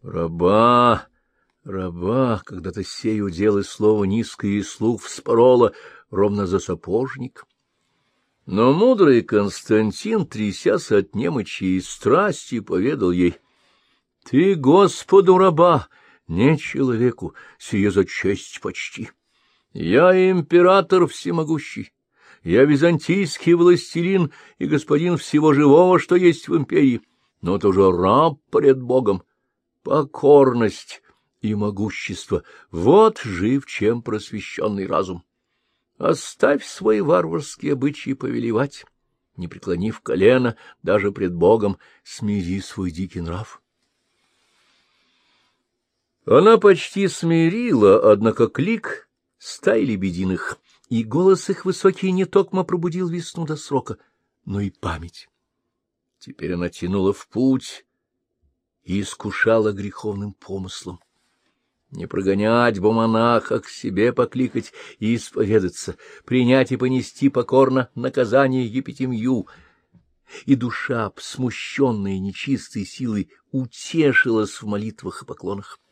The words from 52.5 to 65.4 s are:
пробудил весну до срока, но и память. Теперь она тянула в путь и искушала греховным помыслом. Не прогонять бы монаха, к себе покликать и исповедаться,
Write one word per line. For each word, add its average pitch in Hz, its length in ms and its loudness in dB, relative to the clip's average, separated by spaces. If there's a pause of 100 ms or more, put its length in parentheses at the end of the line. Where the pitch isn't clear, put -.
пробудил 180 440 -6
весну 165 380 -8
до 151 100 -8
срока, 131 420 -6 (460)
но 95 160 -8
и 101 120 -4
память. 82 580 -12 (880)
Теперь - 360 -10
она 87 140 -6
тянула 95 440 -2
в - 140 -12
путь 131 580 -2 (960)
и 98 180 -4
искушала 107 720 -2
греховным 101 600 -10
помыслом. 92 680 -14 (920)
Не - 160 -12
прогонять 104 720 0
бы 104 120 2
монаха, 113 680 0
к - 100 -14
себе 104 420 -2
покликать 123 640 -4 (260)
и 110 160 0
исповедаться, 101 800 -2 (300)